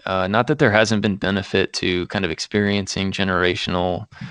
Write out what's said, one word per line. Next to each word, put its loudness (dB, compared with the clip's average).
Uh, 0
not 2
that 0
there 4
hasn't 4
been 0
benefit 0
to -2
kind -4
of -2
experiencing -2
generational 0